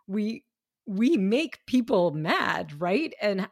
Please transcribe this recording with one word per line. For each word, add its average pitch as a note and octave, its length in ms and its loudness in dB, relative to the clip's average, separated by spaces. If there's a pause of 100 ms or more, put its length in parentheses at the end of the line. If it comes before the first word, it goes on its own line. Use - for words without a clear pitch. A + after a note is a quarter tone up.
we, G#3+ 380 -4 (400)
we A#3 320 2
make A3 500 0
people A3+ 440 2
mad, D#3 720 -2
right? G3+ 400 0
And G3+ 200 0
h-, G3+ 100 -6